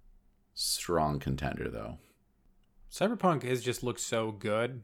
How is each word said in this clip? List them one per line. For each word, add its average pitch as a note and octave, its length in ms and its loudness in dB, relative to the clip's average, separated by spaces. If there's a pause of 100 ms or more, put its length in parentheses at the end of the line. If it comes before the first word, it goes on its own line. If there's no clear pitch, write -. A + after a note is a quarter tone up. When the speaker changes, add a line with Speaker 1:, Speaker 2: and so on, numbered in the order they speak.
(540)
Speaker 1:
strong D2+ 680 2
contender, C2+ 500 -2
though. A#1 280 -8 (920)
Speaker 2:
Cyberpunk F#3 520 2
has B2 200 0
just A#2+ 200 -2
looked A#2+ 160 0
so A2 320 0
good A2 520 0